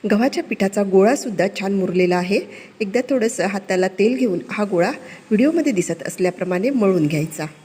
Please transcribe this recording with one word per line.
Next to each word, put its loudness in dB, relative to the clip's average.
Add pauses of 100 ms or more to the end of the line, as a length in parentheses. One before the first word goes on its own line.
(100)
गव्हाच्या 2
पिठाचा -2
गोळासुद्धा 2 (140)
छान -2
मुरलेला 2
आहे. 0 (400)
एकदा -2 (100)
थोडंसं 0
हाताला -2
तेल 2
घेऊन 0 (120)
हा -2
गोळा 2
व्हिडिओमध्ये 0
दिसत -2
असल्याप्रमाणे -2
मळून 2
घ्यायचा. -2 (180)